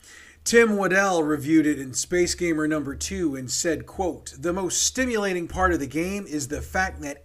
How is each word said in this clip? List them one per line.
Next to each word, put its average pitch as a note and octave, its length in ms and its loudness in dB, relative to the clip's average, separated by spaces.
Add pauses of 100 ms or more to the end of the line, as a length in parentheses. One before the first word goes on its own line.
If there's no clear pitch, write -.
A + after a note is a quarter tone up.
(440)
Tim A3+ 320 6
Waddell F#3+ 460 4
reviewed D3+ 440 4
it D3 120 2
in C3 160 -8
Space F3 400 0
Gamer D#3 320 0
number D3 300 -2
two F3 400 -4
and C3 120 -8
said, D3+ 380 -2
quote, - 500 -6
"The D#3 160 -2
most F#3 300 -2
stimulating G3+ 640 0
part F#3 260 2
of D#3+ 60 2
the C#3 80 -4
game F3+ 400 -4
is C#3+ 220 -4
the D3 120 -6
fact F#3 420 -4
that C#3+ 220 -10